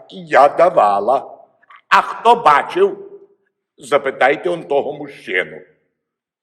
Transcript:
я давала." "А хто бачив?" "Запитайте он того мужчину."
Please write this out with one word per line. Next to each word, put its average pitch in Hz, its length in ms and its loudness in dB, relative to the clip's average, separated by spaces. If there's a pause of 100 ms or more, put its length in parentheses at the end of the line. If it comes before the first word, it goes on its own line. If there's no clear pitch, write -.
(100)
я 147 380 2
давала." 123 840 0 (580)
"А 202 120 2
хто - 360 0
бачив?" 160 760 0 (680)
"Запитайте 143 720 -2
он 170 140 -8
того 139 280 -4
мужчину." 90 680 -10 (840)